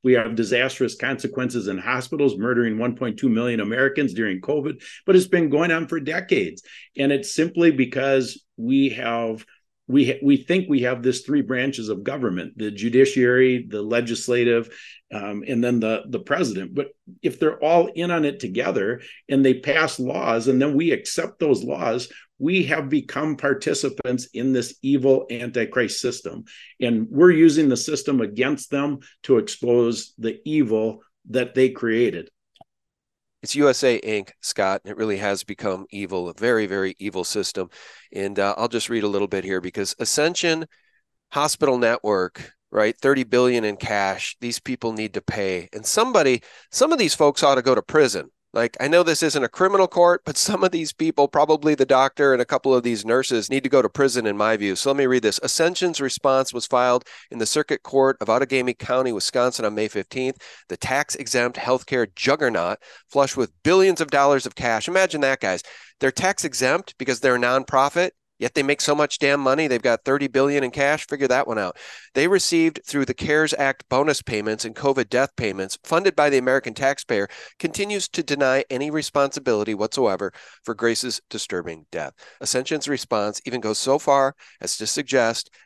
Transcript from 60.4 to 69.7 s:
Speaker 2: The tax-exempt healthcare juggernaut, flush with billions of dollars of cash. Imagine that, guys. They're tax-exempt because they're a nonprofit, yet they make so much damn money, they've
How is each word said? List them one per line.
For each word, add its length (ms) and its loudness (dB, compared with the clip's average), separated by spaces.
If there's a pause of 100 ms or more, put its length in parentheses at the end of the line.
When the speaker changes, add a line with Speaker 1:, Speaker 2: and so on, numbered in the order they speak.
Speaker 2:
The 100 -8
tax-exempt 800 -4
healthcare 580 -2
juggernaut, 640 0 (320)
flush 260 0
with 140 -2 (100)
billions 400 4
of 80 -4
dollars 380 2
of 80 -16
cash. 320 -2
Imagine 340 0
that, 200 0
guys. 200 -2 (380)
They're 100 2
tax-exempt 880 -2
because 220 -4
they're 160 2
a 40 0
nonprofit, 720 0 (280)
yet 140 -4
they 100 0
make 160 0
so 160 0
much 240 0
damn 220 2
money, 260 2
they've 140 0